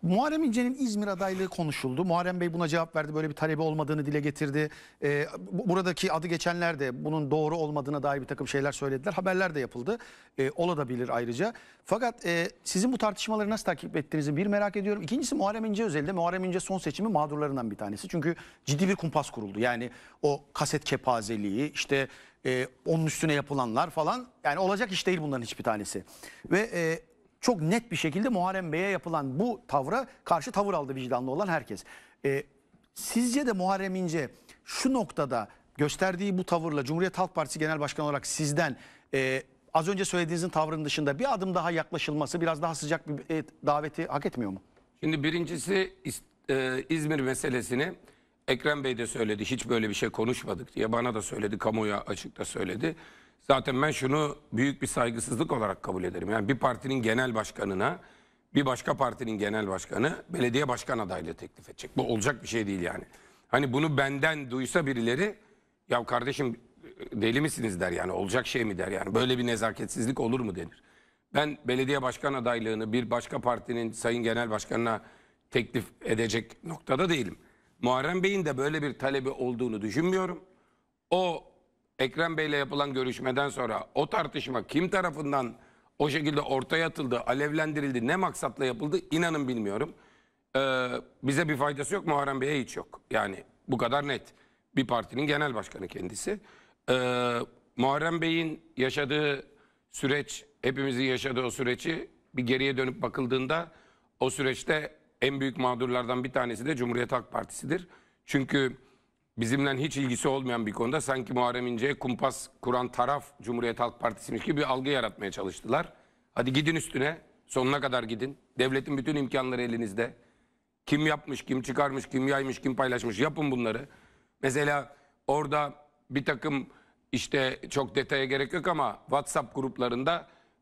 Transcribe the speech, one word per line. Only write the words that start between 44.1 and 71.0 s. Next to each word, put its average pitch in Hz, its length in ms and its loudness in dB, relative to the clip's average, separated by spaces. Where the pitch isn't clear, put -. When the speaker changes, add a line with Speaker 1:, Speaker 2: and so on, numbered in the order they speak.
Speaker 1:
etmiyor 120 260 -2
mu? 95 100 -8
Speaker 2:
Şimdi 156 240 0
birincisi 170 680 0
İs-, - 160 -6
e, 131 400 0
İzmir 156 300 2
meselesini... 131 720 0
Ekrem 139 360 2
Bey 127 140 0
de 117 100 -2
söyledi. 107 380 0
"Hiç 120 240 -2
böyle 110 200 4
bir 101 40 -2
şey 113 160 0
konuşmadık." 110 640 -2
diye 110 160 2
bana 117 240 0
da 107 60 -2
söyledi, 107 360 -4
kamuoyu 107 380 0
açıkta - 500 -6
söyledi. 110 500 -2
Zaten 135 400 4
ben 151 100 4
şunu 147 460 0
büyük 135 280 0
bir 143 60 -4
saygısızlık 120 640 0
olarak 107 320 -2
kabul 92 200 -4
ederim. 90 260 -4
Yani 107 180 0
bir 135 80 2
partinin 131 400 -2
genel 123 400 0
başkanına 104 640 -2
bir 139 120 4
başka 131 320 0
partinin 117 340 -2
genel 104 360 0
başkanı 104 480 -2
belediye 139 380 0
başkan 123 320 -2
adaylığı 87 340 -4
teklif - 360 -16
edecek. - 280 -14
Bu 123 160 0
olacak 113 300 0
bir - 40 -12
şey 113 200 0
değil 95 140 -2
yani. 87 220 -4
Hani 131 260 2
bunu 147 240 2
benden 139 540 0
duysa 131 340 0
birileri, 135 500 2
"Ya 120 160 2
kardeşim 123 540 -2
deli 113 280 4
misiniz?" 117 380 0
der 90 120 2
yani, 87 200 0
"Olacak 101 360 0
şey 117 180 0
mi?" 98 120 -2
der 90 100 0
yani. 95 280 -2
"Böyle 127 220 4
bir 120 100 2
nezaketsizlik 113 720 0
olur 127 200 0
mu?" 104 160 -2
denir. 85 280 -10